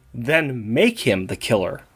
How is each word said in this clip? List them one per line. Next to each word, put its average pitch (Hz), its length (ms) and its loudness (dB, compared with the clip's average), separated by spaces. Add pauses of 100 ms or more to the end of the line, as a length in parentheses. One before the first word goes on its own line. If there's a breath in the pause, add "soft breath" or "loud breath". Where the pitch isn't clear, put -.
(120)
then 127 600 -2
make 220 320 2
him 95 220 2
the 101 80 -6
killer? 95 460 -2 (140)